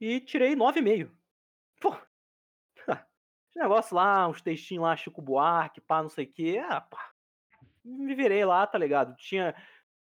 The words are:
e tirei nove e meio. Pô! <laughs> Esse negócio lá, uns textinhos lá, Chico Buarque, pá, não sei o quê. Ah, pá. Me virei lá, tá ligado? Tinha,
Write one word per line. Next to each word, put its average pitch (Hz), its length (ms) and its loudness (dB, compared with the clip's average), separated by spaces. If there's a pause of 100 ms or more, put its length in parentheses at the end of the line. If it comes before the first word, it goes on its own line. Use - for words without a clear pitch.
e 233 180 -4
tirei 269 360 0
nove 277 240 2
e 277 40 0
meio. 202 320 0 (640)
Pô! - 160 -2 (800)
<laughs> - 320 -8 (420)
Esse 339 100 -18
negócio 220 360 0
lá, 190 320 4
uns - 140 -6
textinhos 165 420 -6
lá, 165 120 2
Chico - 260 -14
Buarque, 151 580 0
pá, 160 220 0
não 156 80 -6
sei 143 160 -6
o - 60 -20
quê. 170 360 -4
Ah, 196 140 -4
pá. - 300 -18 (720)
Me 269 320 -8
virei 208 280 2
lá, 185 220 4
tá 202 120 -6
ligado? 139 380 0
Tinha, 185 400 -4 (560)